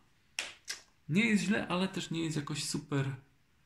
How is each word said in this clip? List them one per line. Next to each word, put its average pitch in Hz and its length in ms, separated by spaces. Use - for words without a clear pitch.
Nie 196 160
jest 208 180
źle, 185 240
ale 180 200
też - 240
nie 165 120
jest 156 120
jakoś 147 280
super, 139 520